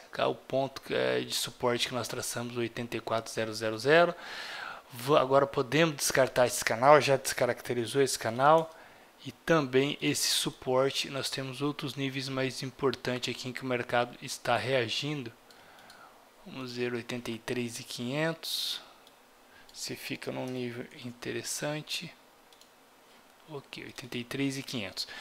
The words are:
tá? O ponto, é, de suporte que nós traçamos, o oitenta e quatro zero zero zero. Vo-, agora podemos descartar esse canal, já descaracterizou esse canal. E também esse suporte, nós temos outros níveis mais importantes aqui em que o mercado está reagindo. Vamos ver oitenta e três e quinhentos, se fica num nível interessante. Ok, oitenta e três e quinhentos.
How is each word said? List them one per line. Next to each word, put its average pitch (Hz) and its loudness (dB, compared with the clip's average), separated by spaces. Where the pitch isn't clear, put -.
tá? 123 0
O 131 2
ponto, - -4
é, 127 2
de 123 -6
suporte - 0
que 131 -8
nós 117 -2
traçamos, 120 -6
o 120 -2
oitenta 117 -4
e 110 -4
quatro 113 -2
zero 110 -2
zero 110 -4
zero. 165 6
Vo-, 135 4
agora 135 6
podemos 147 2
descartar - 4
esse - 0
canal, 131 8
já 131 4
descaracterizou 120 0
esse 131 2
canal. 143 6
E 135 -10
também 139 2
esse 147 0
suporte, - 0
nós 139 -4
temos 135 -6
outros 143 -4
níveis 135 -4
mais 131 -2
importantes 127 -2
aqui 127 -8
em 123 -6
que 127 -10
o - -6
mercado 123 0
está 127 -2
reagindo. 123 -2
Vamos 131 -10
ver 123 -2
oitenta 117 -6
e 110 -6
três 120 -4
e 127 -12
quinhentos, - -4
se - -10
fica - -8
num 131 -6
nível 123 -6
interessante. 147 -6
Ok, - -14
oitenta - -12
e 120 -4
três 139 -2
e - -8
quinhentos. - -6